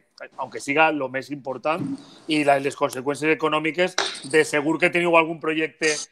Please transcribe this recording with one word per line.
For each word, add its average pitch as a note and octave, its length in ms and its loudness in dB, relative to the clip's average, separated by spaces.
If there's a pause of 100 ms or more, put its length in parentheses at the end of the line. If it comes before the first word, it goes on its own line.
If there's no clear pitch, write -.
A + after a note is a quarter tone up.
(400)
aunque B2 240 -10
siga D3+ 260 4
lo C#3 220 -2
més C3 180 -6
important, C#3 540 -6 (480)
i D3+ 160 2
la, C#3 160 8
les C#3 120 -2
conseqüències C#3 600 0
econòmiques, D#3 580 0 (380)
de D#3 160 6
segur D3+ 320 0
que F3 100 4
teniu F3 300 4
algun E3 180 0
projecte, D#3 540 -2 (200)